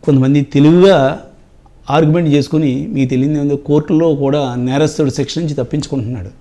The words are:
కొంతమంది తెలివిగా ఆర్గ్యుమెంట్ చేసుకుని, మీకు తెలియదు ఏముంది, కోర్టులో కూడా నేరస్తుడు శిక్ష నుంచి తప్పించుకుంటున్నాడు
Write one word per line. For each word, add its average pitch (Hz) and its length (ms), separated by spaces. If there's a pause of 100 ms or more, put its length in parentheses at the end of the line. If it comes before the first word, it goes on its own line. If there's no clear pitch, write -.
కొంతమంది 139 380
తెలివిగా 156 800 (680)
ఆర్గ్యుమెంట్ 160 380
చేసుకుని, 143 640
మీకు 135 160
తెలియదు 135 220
ఏముంది, 143 240
కోర్టులో 156 580 (100)
కూడా 139 300
నేరస్తుడు 131 560
శిక్ష 139 280
నుంచి 156 160
తప్పించుకుంటున్నాడు 123 760 (100)